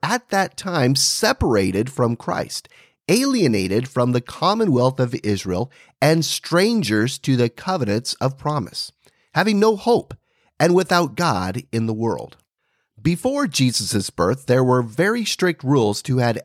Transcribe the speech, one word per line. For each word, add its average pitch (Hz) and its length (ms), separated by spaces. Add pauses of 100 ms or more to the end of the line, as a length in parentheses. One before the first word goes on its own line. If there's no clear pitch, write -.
at 240 260
that 196 300
time 143 360
separated 117 960
from 117 240
Christ, - 540 (400)
alienated 135 800
from 123 240
the 123 80
commonwealth 151 800
of 123 240
Israel, 98 480 (300)
and 160 200
strangers 165 960
to 135 140
the 120 140
covenants 120 720
of 135 160
promise, 147 560 (400)
having 196 260
no 220 160
hope 214 380 (480)
and 170 140
without 175 420
God 117 460 (100)
in 113 140
the 110 80
world." 107 420 (640)
Before 254 460
Jesus' 117 640
birth, 104 340
there 127 180
were 127 200
very 185 420
strict 175 400
rules 120 380
to 127 140
who - 20
had 120 260